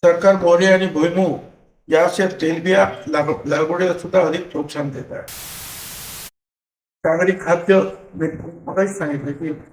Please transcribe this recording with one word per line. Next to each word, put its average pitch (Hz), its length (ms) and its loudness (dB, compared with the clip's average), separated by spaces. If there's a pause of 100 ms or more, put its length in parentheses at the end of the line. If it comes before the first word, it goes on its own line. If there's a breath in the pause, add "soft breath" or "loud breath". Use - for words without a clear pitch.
सरकार 175 320 6
मोहरी 175 300 4
आणि 190 200 4
भुईमूग 165 520 0 (500)
याचे 175 380 2
तेलबिया 180 800 0
लाग-, 147 380 -2
लागवडीला 160 520 0
सुद्धा 180 280 2
अधिक 170 240 -4
प्रोत्साहन 147 380 -6
देत 123 240 -10
आहे. - 100 -10 (1800)
सागरी 175 260 2
खाद्य, 180 480 2 (340)
मी 160 140 -2 (320)
मगाशी 196 380 -2
सांगितलं 143 340 -6
की 151 300 -8 (100)